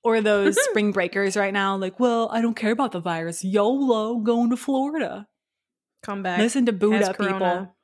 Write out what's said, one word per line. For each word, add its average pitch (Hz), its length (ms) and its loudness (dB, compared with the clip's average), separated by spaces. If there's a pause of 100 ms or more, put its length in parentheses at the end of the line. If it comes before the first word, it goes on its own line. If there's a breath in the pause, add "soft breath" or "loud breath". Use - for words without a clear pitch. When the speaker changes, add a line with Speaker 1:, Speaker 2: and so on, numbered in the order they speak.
Speaker 1:
Or 226 180 2
those 202 440 2
Speaker 2:
<laughs> 539 60 -2
Speaker 1:
spring 208 220 2
breakers 196 440 -2
right 196 160 0
now, 196 240 0
like, 185 240 -6
"Well, 233 320 2
I 226 80 -2
don't 233 160 0
care 214 160 -2
about 240 200 -2
the 180 80 -6
virus. 165 440 -6
yolo, 220 760 2
going 233 300 2
to 254 60 0
Florida." 269 720 -4 (760)
Speaker 2:
Come 196 200 -8
back. 180 160 -2
Speaker 1:
Listen 240 280 2
to 233 60 2
Buddha, 208 340 2
Speaker 2:
Has 190 100 -4
corona. 196 220 -2
Speaker 1:
people. 185 340 -2 (120)